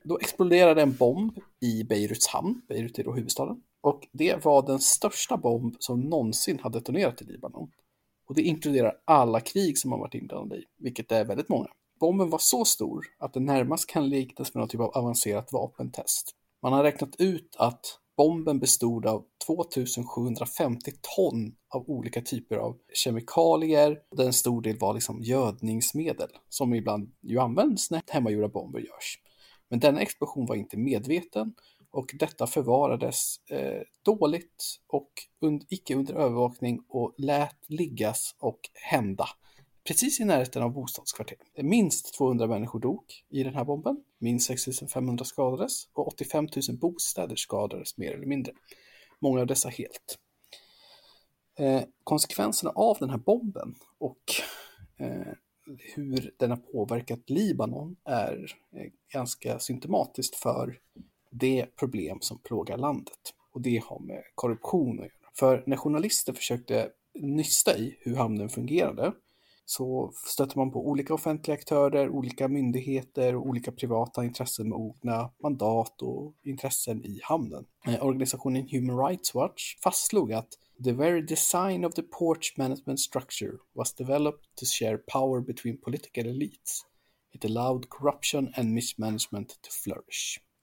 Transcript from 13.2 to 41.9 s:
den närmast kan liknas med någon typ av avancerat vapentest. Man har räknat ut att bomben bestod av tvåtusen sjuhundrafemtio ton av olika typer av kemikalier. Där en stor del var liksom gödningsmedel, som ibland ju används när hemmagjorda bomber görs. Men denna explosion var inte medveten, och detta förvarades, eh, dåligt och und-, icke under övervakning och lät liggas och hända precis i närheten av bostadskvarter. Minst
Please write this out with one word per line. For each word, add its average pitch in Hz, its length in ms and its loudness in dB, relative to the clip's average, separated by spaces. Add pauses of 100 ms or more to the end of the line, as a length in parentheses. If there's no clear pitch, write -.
den 131 120 0
närmast 139 420 2
kan 147 220 0
liknas 135 460 -4
med 117 60 -2
någon 113 80 -2
typ 113 120 -4
av 113 160 2
avancerat 117 560 0
vapentest. - 840 -4 (280)
Man 127 100 2
har 139 100 6
räknat 147 380 2
ut 180 380 0
att - 400 0 (180)
bomben 156 420 4
bestod 117 480 2
av 110 180 0 (220)
tvåtusen 135 600 -2
sjuhundrafemtio 120 880 -2 (240)
ton 117 380 2 (140)
av 131 220 -8
olika 120 320 -4
typer 117 340 -4
av 113 220 -4 (160)
kemikalier. 151 1040 4 (120)
Där 131 140 2
en 127 80 2
stor 120 300 2
del 110 160 -2
var 101 160 2
liksom 113 280 -4
gödningsmedel, 117 1080 0 (180)
som 123 260 0
ibland 107 380 -2 (100)
ju 113 160 -2
används 180 520 2
när 165 160 -2
hemmagjorda 107 420 0
bomber 92 320 -6
görs. - 380 -12 (500)
Men 120 120 0
denna 143 200 6
explosion 123 460 -4
var 113 80 -2
inte 104 220 -6
medveten, 151 800 -2 (360)
och 131 280 -6
detta 151 280 -2
förvarades, 123 880 2 (140)
eh, 135 320 -4 (200)
dåligt 175 600 0 (220)
och - 240 -4 (300)
und-, 151 280 0
icke - 260 -4
under 135 200 -2
övervakning 123 760 0
och 120 300 -4
lät 143 380 0 (120)
liggas 131 720 -2
och - 220 -4 (140)
hända 104 540 -2 (580)
precis - 340 2
i 220 40 0
närheten 127 380 2
av 120 100 0
bostadskvarter. - 680 -8 (240)
Minst 180 520 2